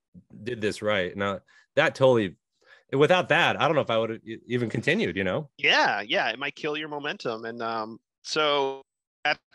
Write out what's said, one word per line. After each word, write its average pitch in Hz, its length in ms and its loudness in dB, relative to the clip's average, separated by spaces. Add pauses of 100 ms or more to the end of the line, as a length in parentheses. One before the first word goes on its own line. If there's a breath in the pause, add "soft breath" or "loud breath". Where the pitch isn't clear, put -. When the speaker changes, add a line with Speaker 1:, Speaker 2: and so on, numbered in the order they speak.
(440)
Speaker 1:
did 113 180 -8
this 104 220 -4
right." 98 340 -2
Now, 101 240 -4 (340 soft breath)
that 147 200 2
totally, 117 400 4 (580 soft breath)
without 147 360 4
that, 143 300 4
I 127 80 4
don't 160 60 2
know 139 80 2
if 110 80 0
I 113 80 2
would 113 140 0
have 110 120 -10
e-, - 220 -12
even 120 240 -2
continued, 123 480 0
you 98 60 0
know? 113 340 -2
Speaker 2:
Yeah, 147 440 2
yeah. 135 280 -2
It 110 80 -4
might 143 180 -6
kill 151 220 -6
your 156 120 -8
momentum. 143 560 -6
And, 117 180 -8
um, 113 340 -6 (260)
so 143 600 0 (420)
at 151 140 0 (160)